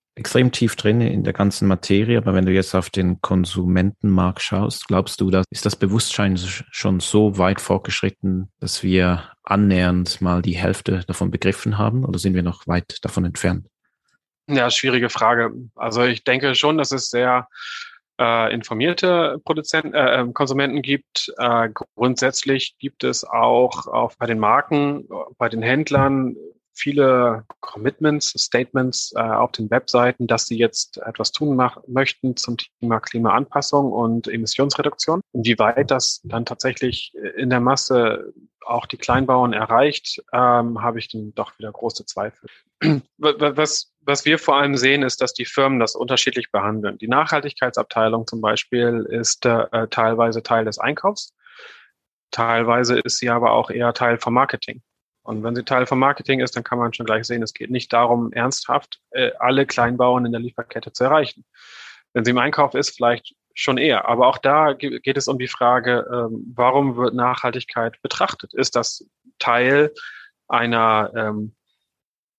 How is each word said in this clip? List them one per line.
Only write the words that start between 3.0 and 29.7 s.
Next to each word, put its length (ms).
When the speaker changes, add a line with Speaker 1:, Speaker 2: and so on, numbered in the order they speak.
Speaker 1:
Konsumentenmarkt 1200
schaust, 460
glaubst 320
du, 100
da 220
ist 140
das 100
Bewusstsein 640
sch-, 340
schon 300
so 360
weit 220
fortgeschritten, 920
dass 220
wir 420
annähernd 760
mal 200
die 140
Hälfte 500
davon 260
begriffen 460
haben, 280
oder 120
sind 160
wir 100
noch 220
weit 380
davon 220
entfernt? 420
Speaker 2:
Ja, 220
schwierige 400
Frage. 420
Also 280
ich 200
denke 320
schon, 220
dass 140
es 180
sehr, 380
äh, 340
informierte 880
Produzenten, 500
äh, 280
ähm, 120
Konsumenten 480
gibt. 560
Äh, 320
grundsätzlich 840
gibt 260
es 220
auch, 640
auch 300
bei 100
den 120
Marken, 680
bei 120
den 140
Händlern 720
viele 680
Commitments, 760
Statements, 760
äh, 60
auf 320
den 180